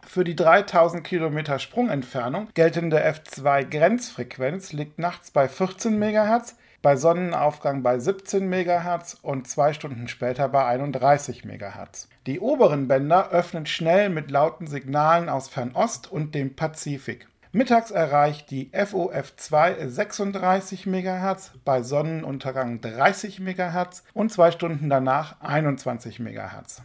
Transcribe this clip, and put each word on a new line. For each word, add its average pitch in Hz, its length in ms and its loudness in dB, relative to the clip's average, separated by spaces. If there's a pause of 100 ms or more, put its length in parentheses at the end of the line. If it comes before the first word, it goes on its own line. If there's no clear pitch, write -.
Für - 220 -2
die 170 120 -4
dreitausend 170 680 4
Kilometer 151 560 -2
Sprungentfernung 151 960 -4
geltende 160 480 2
F 151 200 -2
zwei 139 400 0
Grenzfrequenz 151 1120 -2
liegt 151 240 -8
nachts 170 320 -6
bei 139 180 4
vierzehn 190 520 -2
Megahertz, 214 580 0 (240)
bei 143 140 6
Sonnenaufgang 151 880 0
bei 123 160 2
siebzehn 190 500 -2
Megahertz 175 720 -2
und 135 260 -6
zwei 147 260 2
Stunden 131 340 -10
später 127 420 -2
bei 135 160 2
einunddreißig 131 800 0
Megahertz. 101 640 -14 (160)
Die 131 140 -4
oberen 196 480 4
Bänder 143 420 4
öffnen 170 380 0
schnell 185 420 2
mit 151 220 -4
lauten 151 340 0
Signalen 147 640 2
aus 135 200 -4
Fernost 170 640 -4
und 151 220 -6
dem 135 220 -4
Pazifik. 151 720 -8 (280)
Mittags 233 340 4
erreicht 151 640 2
die 135 220 -6
F 202 200 -2
O 175 160 -2
F - 280 -8
zwei 156 500 0
sechsunddreißig 190 1000 -2
Megahertz, 185 640 -4 (100)
bei 131 200 2
Sonnenuntergang 135 960 -4
dreißig 156 580 0
Megahertz 180 640 -4 (100)
und 214 160 0
zwei 175 220 6
Stunden 165 380 -2
danach 135 500 0
einundzwanzig 139 800 -2
Megahertz. 107 640 -12